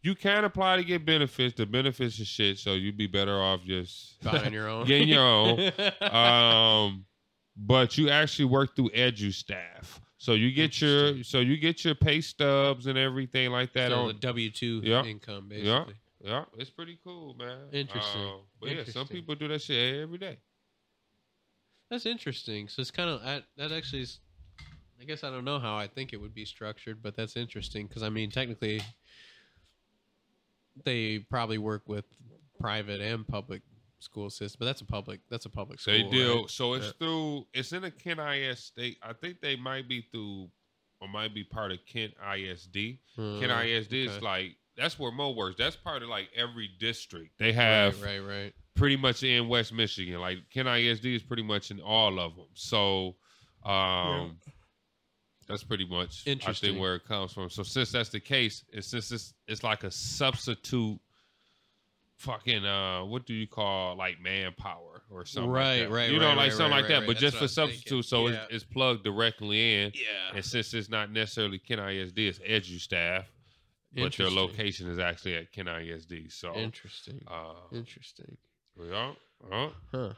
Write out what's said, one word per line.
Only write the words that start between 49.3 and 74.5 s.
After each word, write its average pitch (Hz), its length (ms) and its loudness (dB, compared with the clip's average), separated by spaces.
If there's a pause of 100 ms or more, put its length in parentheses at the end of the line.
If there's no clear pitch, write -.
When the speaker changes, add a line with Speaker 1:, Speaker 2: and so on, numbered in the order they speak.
Speaker 1:
West 117 240 2
Michigan. 95 480 -2
Like, 92 300 -6
Kent 131 180 -2
I 120 160 2
S 117 160 2
D 123 140 -2
is 113 80 -2
pretty 117 200 -6
much 107 280 -2
in 98 100 -10
all 104 380 4
of 85 200 -4
'em. - 160 -20
So, 98 600 0 (480)
um, 90 840 0
Speaker 2:
Yeah. 147 60 -20 (920)
Speaker 1:
that's 101 160 -6
pretty 95 220 -4
much, 87 420 -6
I 143 40 -4
Speaker 2:
Interesting. 101 400 -2
Speaker 1:
think, 95 100 -2
where 92 160 0
it 87 80 -10
comes 98 300 -6
from. 92 160 -8
So 104 120 -8
since 123 300 -2
that's 120 160 0
the 110 100 -8
case, 120 540 -2
and 104 120 -10
since 117 280 -8
it's, - 220 -10 (120)
it's 107 160 -8
like 110 220 -2
a 95 80 -6
substitute 123 1040 -2 (1160)
fucking, 113 480 -2
uh, 95 400 -2
what 120 220 -8
do 117 80 -6
you 110 140 -4
call, 95 480 -2
like, 92 240 -4
manpower 90 880 -6
or 90 160 -12
something 117 240 -4
like 127 100 2
Speaker 2:
Right, 131 200 4
Speaker 1:
that. 107 100 -2
Speaker 2:
right, 117 200 2
Speaker 1:
You 147 80 4
know, 156 100 6
Speaker 2:
right, 143 80 6
Speaker 1:
like, 139 140 6
Speaker 2:
right, - 20 0
Speaker 1:
something 151 180 4
Speaker 2:
right, 143 80 6
Speaker 1:
like 135 100 2
that, 156 120 6
Speaker 2:
right, 107 60 -2
Speaker 1:
but 117 100 4
Speaker 2:
right. 113 40 0
Speaker 1:
just 139 200 4
Speaker 2:
That's 143 140 0
Speaker 1:
for 160 80 2
Speaker 2:
what 151 40 4
I - 40 -2
was 117 40 -8
Speaker 1:
substitute, 117 160 -14
Speaker 2:
thinking. 127 140 0
Speaker 1:
so 117 240 2
it's, 117 80 0
Speaker 2:
Yeah. 110 100 -8 (100)
Speaker 1:
it's 107 80 -6
plugged 120 400 2
directly 107 760 2
in. 101 120 -2
Speaker 2:
Yeah. 101 400 -6
Speaker 1:
And 98 100 -4
since 117 280 -2
it's 107 160 -4
not 107 220 -2
necessarily 107 480 -2
Kent 110 220 -4
I 98 160 -4
S 92 160 -6
D, 104 160 2
it's 87 100 -4
EduStaff, 90 840 -2
but - 720 -20
their 127 120 -2
Speaker 2:
Interesting. 92 320 0
Speaker 1:
location 95 500 -2